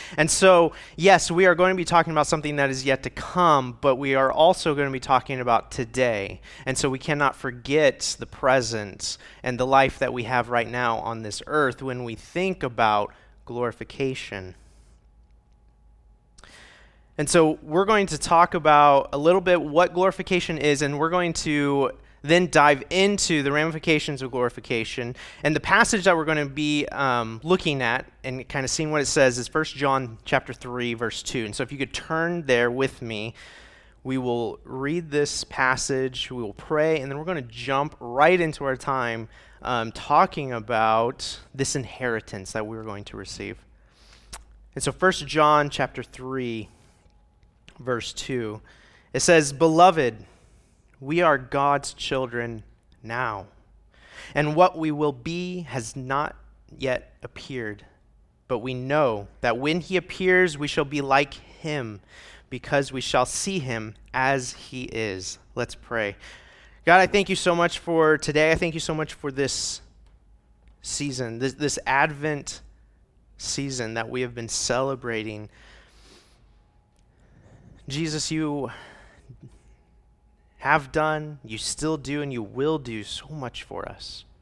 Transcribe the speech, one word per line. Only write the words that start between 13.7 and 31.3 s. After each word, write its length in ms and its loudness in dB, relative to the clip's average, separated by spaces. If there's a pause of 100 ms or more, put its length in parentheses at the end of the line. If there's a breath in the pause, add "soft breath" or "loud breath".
And 120 -2
so 320 6
we're 240 0
going 220 4
to 100 -6
talk 380 4
about 580 6
a 40 -4
little 240 4
bit 200 4
what 320 2
glorification 640 0
is, 240 2
and 160 -2
we're 120 0
going 240 0
to 580 0 (320 soft breath)
then 280 4
dive 400 6
into 500 2
the 100 0
ramifications 720 0
of 80 -8
glorification. 880 -4 (280 loud breath)
And 120 2
the 40 2
passage 440 4
that 120 6
we're 100 0
gonna 200 0
be, 420 -2
um, 560 -2
looking 380 0
at 240 0 (180)
and 240 -8
kinda 200 -4
seeing 240 -2
what 100 0
it 60 -2
says 320 4
is 80 -6
First 280 -4
John 480 -2
chapter 300 -2
three, 400 -6
verse 300 -6
two. 220 -4